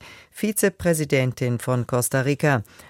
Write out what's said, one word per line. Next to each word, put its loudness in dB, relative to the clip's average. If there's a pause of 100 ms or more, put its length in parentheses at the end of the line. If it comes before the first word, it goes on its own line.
(300)
Vizepräsidentin 0
von -2
Costa 0
Rica. 0 (280)